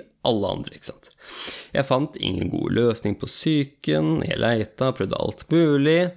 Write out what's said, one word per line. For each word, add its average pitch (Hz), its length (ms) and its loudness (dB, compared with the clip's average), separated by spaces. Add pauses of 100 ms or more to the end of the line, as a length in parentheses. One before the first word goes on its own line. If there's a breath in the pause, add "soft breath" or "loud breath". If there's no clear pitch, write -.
(260)
alle 107 300 2
andre, - 200 -8
ikke - 120 -12
sant? - 220 -14 (680 loud breath)
Jeg - 120 0
fant 143 300 0
ingen 92 360 -2
god - 220 0
løsning 107 440 2
på - 100 -6
syken, 156 920 0
jeg - 160 -2
leita, 117 560 0
prøvde - 240 -2
alt - 320 -4
mulig 156 480 4 (180)